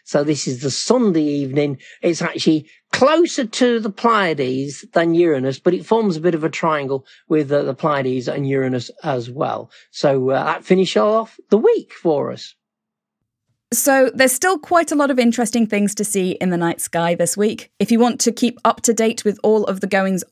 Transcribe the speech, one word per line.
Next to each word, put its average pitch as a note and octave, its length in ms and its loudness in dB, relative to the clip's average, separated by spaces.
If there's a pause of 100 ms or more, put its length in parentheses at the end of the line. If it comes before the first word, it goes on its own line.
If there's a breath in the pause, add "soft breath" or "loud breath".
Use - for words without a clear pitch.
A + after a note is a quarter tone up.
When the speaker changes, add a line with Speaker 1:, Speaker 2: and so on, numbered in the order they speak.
Speaker 1:
so D3 180 0
this C#3+ 240 -2
is B2+ 160 -6
the C#3 80 -4
Sunday G#3 540 2
evening, C#3+ 540 -2 (240 loud breath)
it's E3+ 200 -2
actually D#3 480 -2 (220 soft breath)
closer D4+ 520 2
to A#3+ 360 0
the G#3+ 100 -6
Pleiades C#3+ 1000 -2
than E3+ 220 2
Uranus, C#3 440 2
but F3 160 0
it F3 100 -6
forms A3 320 0
a D#3 40 -8
bit E3+ 160 0
of D3+ 80 -4
a D#3 40 0
triangle C#3+ 560 -4 (240 soft breath)
with, D3+ 220 0
uh, C#3+ 140 2
the C#3 100 -4
Pleiades C3 540 -2
and C#3+ 200 -4
Uranus C3 400 -2 (140)
as B2+ 260 -4
well. A#2+ 440 -6 (180 soft breath)
So, C3+ 400 0
uh, C#3 140 0
that E3 200 -4
finishes F#3+ 360 2
off A3 360 0 (120)
the G#3 100 4
week G#4 360 2
for C#3 360 -2
us. - 240 -14 (1200)
Speaker 2:
So C4 400 2
there's B3+ 200 2
still F#4 260 0
quite E4 320 0
a D#4+ 60 0
lot C#4+ 160 2
of B3+ 80 0
interesting A#3 440 0
things G3+ 300 0
to G#3 100 -4
see F#3 280 -2
in - 180 -2
the F3 60 0
night E3+ 240 -2
sky E3+ 340 -2
this E3+ 220 -2
week. G#3 420 -2
If G3 140 2
you A3+ 80 4
want A#3+ 220 2
to A#3 100 2
keep - 320 -2
up A3+ 160 2
to A#3 120 0
date A3+ 320 -2
with G#3 200 -2
all G#3+ 220 4
of F#3+ 140 -4
the G3+ 60 -4
goings F#3+ 460 0